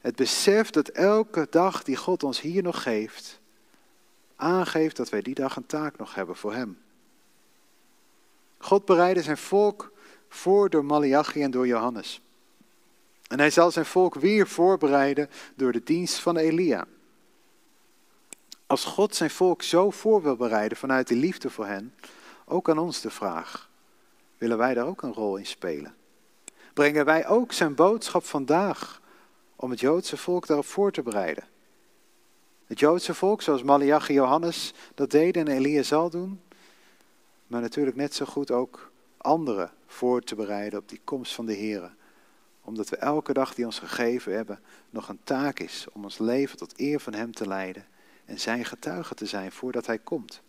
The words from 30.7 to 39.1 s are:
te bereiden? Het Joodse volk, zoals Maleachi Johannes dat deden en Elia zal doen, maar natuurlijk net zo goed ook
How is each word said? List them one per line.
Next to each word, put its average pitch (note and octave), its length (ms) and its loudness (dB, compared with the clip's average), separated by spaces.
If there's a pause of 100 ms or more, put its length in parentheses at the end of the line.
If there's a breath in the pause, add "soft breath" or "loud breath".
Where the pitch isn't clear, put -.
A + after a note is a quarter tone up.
te D3+ 100 -6
bereiden? G#2 420 -4 (1200)
Het A2 120 -12
Joodse E3 360 4
volk, G#3 280 0
zoals C3+ 200 0
Maleachi C#3+ 500 4
Johannes C#3+ 600 2 (200 loud breath)
dat C#3 160 -4
deden E3 380 2
en C#3+ 60 0
Elia C#3 280 2
zal D#3 280 2
doen, F#3 300 -8 (1080 soft breath)
maar A#2+ 140 -6
natuurlijk A#2+ 360 -2
net C#3+ 180 -4
zo C#3+ 100 -4
goed C#3 260 -6
ook B2 400 -4 (260)